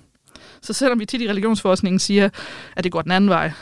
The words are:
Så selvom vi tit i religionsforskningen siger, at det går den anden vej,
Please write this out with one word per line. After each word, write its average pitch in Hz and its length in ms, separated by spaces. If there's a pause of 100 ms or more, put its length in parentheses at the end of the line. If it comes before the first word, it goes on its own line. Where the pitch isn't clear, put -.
(640)
Så - 100
selvom 247 280
vi 214 60
tit 247 160
i 226 60
religionsforskningen 196 720
siger, 196 300 (480)
at 180 80
det 180 80
går 165 100
den 160 80
anden 196 200
vej, 160 320